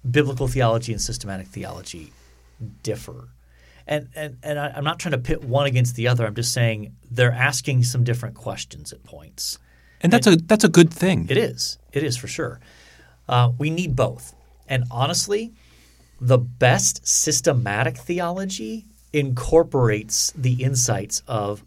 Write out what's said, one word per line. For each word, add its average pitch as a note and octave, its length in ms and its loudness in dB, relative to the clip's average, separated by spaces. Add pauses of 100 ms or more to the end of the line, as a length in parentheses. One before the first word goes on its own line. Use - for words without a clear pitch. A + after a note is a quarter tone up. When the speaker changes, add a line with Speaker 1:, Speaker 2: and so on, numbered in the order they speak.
Speaker 1:
biblical C3+ 380 0
theology A#2 460 0
and G2 80 -6
systematic G2 480 -8
theology F2 640 -14 (680)
differ. - 460 -8 (580)
And, D3+ 280 -4
and, D3 280 -10
and D3 160 -6
I, D3 180 -4
I'm C#3+ 80 -6
not E3 140 -2
trying E3+ 140 -4
to B2 60 0
pit B2 240 -2
one C3+ 240 2
against B2+ 300 2
the A#2 120 0
other. B2 180 2
I'm G#2 80 -6
just A#2 180 -2
saying A2 420 -2 (160)
they're A#2+ 220 2
asking B2+ 520 0
some B2 200 2
different A#2 300 -4
questions - 580 -12
at - 120 -20
points. - 540 -12 (440)
Speaker 2:
And F3 100 4
that's A#3+ 140 6
Speaker 1:
And E3+ 140 8
Speaker 2:
a, E3 40 -8
that's G#3+ 200 4
a G3 40 8
good E3+ 240 8
thing. D#3+ 380 0
Speaker 1:
It C#3+ 80 2
is. - 400 -4 (160)
It C#3+ 80 0
is B2 140 -2
for B2+ 120 -12
sure. B2 320 -8 (680)
Uh, B2 300 4
we D3+ 120 -2
need D#3+ 260 -2
both. - 380 -2 (340)
And B2+ 220 0
honestly, F3+ 600 -2 (680)
the B2+ 180 4
best - 680 0
systematic C3 920 0
theology F#3+ 880 -6 (300)
incorporates C3 1200 2
the B2+ 260 0
insights B2 640 -2
of G#2 400 -4